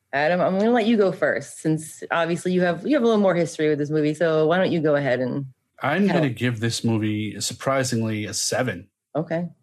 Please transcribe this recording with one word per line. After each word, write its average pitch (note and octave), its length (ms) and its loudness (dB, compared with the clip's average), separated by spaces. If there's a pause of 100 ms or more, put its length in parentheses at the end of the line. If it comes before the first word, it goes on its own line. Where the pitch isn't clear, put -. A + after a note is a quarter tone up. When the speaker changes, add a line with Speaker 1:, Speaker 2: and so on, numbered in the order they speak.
(120)
Speaker 1:
Adam, D#3 280 0
I'm F3+ 180 0
gonna G#3+ 140 2
let A#3 140 2
you A#3 100 4
go G3 140 4
first, C3 500 -2
since D#3 500 -2
obviously F3 420 0
you F3+ 100 2
have, F3 240 0
you C4+ 80 2
have C4+ 80 2
a A#3 40 4
little A3 140 4
more F#3+ 140 4
history D#3 340 0
with D3+ 100 2
this D3 120 -2
movie. D3+ 240 0
So D#3 320 2
why E3+ 120 4
don't F#3 120 2
you E3 100 0
go D3 140 2
ahead C3 260 0
and C3+ 260 -4 (360)
Speaker 2:
I'm E3 240 2
Speaker 1:
tell F3+ 120 2
Speaker 2:
gonna D3+ 120 2
give A2+ 300 -2
this A2+ 240 -2
movie, G#2+ 560 -2
surprisingly, A2+ 840 -2
a G2+ 80 -8
seven. A2 540 -4 (280)
Speaker 1:
Okay. E3 300 -4 (160)